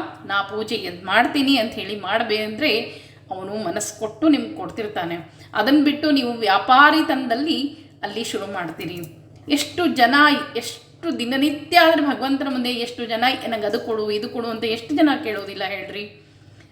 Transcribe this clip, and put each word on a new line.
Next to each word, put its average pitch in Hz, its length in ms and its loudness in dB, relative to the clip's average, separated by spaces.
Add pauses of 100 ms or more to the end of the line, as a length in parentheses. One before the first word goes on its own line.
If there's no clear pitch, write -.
(260)
ನಾ 202 160 -2
ಪೂಜೆ 214 340 -6
ಎದ್ 180 300 -8
ಮಾಡ್ತೀನಿ" 262 520 2
ಅಂತ 226 160 -2
ಹೇಳಿ 202 260 -8
ಮಾಡ್ಬೇ-, 214 380 -2
ಅಂದ್ರೆ 220 640 -2 (280)
ಅವನು 196 240 -8
ಮನಸ್ಸು - 440 -6
ಕೊಟ್ಟು 220 300 0
ನಿಮ್ಗೆ 240 240 2
ಕೊಡ್ತಿರ್ತಾನೆ. 185 640 -6 (360)
ಅದನ್ನ 277 300 4
ಬಿಟ್ಟು 294 280 2
ನೀವು 247 200 2
ವ್ಯಾಪಾರಿತನದಲ್ಲಿ 262 1500 4 (260)
ಅಲ್ಲಿ 208 200 -6
ಶುರು 202 300 -6
ಮಾಡ್ತೀರಿ. 175 460 -8 (500)
ಎಷ್ಟು 294 380 0
ಜನ, 247 280 4 (420)
ಎಷ್ಟು - 640 -8
ದಿನನಿತ್ಯ 285 600 0
ಆದ್ರೆ 320 220 6
ಭಗವಂತನ 269 480 0
ಮುಂದೆ 247 200 -2
ಎಷ್ಟು 240 360 -6
ಜನ, 226 180 -2 (240)
"ನಂಗೆ 220 180 -4
ಅದು 214 140 0
ಕೊಡು, 214 320 -4
ಇದು 214 180 -4
ಕೊಡು" 233 180 -6
ಅಂತ 220 160 -6
ಎಷ್ಟು 233 320 -4
ಜನ 302 140 6 (140)
ಕೇಳೋದಿಲ್ಲ 202 420 -6
ಹೇಳ್ರಿ? 196 640 -10 (420)